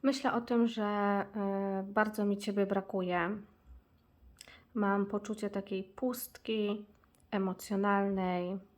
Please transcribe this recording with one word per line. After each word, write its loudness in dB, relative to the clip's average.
Myślę 2
o 2
tym, 4
że, -2
e, 0
bardzo 2
mi 2
Ciebie 2
brakuje. 0
Mam 2
poczucie -4
takiej -6
pustki -4
emocjonalnej. 2